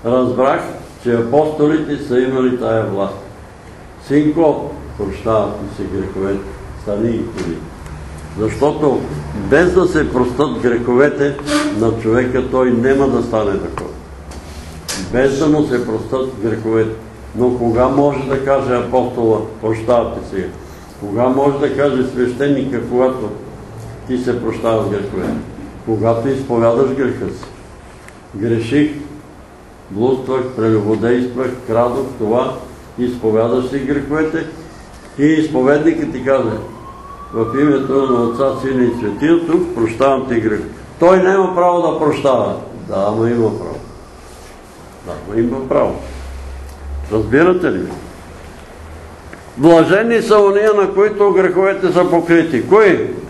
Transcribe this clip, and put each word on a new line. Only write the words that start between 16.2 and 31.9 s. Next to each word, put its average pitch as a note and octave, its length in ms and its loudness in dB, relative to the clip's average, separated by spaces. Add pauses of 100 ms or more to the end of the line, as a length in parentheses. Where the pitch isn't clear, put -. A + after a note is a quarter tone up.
греховете. A2 520 0 (400)
Но B2 220 2
кога A#2 300 2
може C#3+ 320 2 (100)
да C3+ 160 -2
каже C3+ 280 0
апостола: A#2+ 680 2 (200)
"Прощават A2 520 0
ти F#2 160 -10
сега"? F#2 180 -6 (520)
Кога A2+ 300 0
може C#3 300 2
да C3+ 180 -2
каже C3 260 0
свещеника, B2 840 -2
когато B2 400 0 (800)
ти B2+ 100 -2
се A#2+ 260 -2
прощаваш A2 440 -2
греховете? G2+ 460 -4 (520)
Когато A2+ 420 0
изповядаш B2 600 2
греха B2 360 -2
си. - 200 -8 (880)
"Греших, A#2 560 0 (960)
блудствах, B2 520 0 (140)
прелюбодействах, A2+ 920 0 (200)
крадох", B2 380 0 (140)